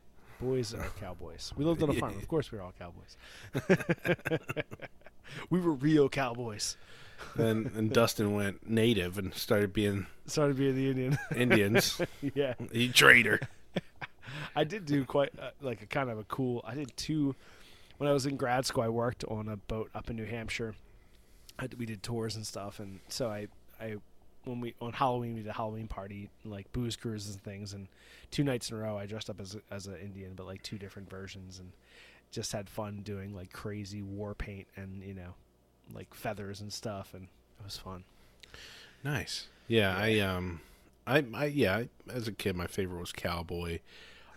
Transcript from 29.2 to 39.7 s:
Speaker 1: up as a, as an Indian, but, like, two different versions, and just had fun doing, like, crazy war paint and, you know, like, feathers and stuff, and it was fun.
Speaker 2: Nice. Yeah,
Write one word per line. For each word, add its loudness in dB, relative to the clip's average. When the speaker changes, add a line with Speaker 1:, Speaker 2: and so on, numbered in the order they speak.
Speaker 1:
up -10
as -10
a, -12
as -10
an -10
Indian, -12
but, -12
like, -12
two -10
different -14
versions, -12
and -16
just -6
had -6
fun -6
doing, -8
like, -12
crazy -8
war -6
paint -10
and, -10
you -10
know, -12
like, -14
feathers -6
and -10
stuff, -8
and -14
it -16
was -10
fun. -12
Speaker 2:
Nice. -4
Yeah, 6